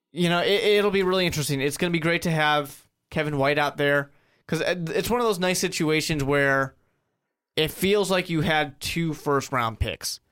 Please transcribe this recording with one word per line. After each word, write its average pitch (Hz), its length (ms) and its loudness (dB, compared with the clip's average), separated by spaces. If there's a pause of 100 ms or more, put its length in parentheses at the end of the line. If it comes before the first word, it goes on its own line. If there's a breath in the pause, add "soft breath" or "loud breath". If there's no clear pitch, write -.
(120)
you 170 180 0
know, 175 100 2
it, 196 240 2
it'll 208 280 4
be 190 120 2
really 185 220 2
interesting. 147 360 -2
It's 143 160 -2
gonna 175 140 -2
be 170 80 0
great 165 240 0
to 175 80 -2
have 151 540 0 (240)
Kevin 151 280 -2
White 143 200 2
out 147 200 0
there, 143 340 0 (360 soft breath)
'cause 165 140 -2
it, 170 280 -2
it's 185 200 -2
one 240 100 2
of 240 60 0
those 202 140 0
nice 185 200 0
situations 156 640 0
where 135 520 0 (800)
it 156 160 0
feels 196 380 2
like 180 200 0
you 165 120 0
had 151 380 0
two 165 340 -4
first-round 127 680 -2
picks. - 420 -6 (100)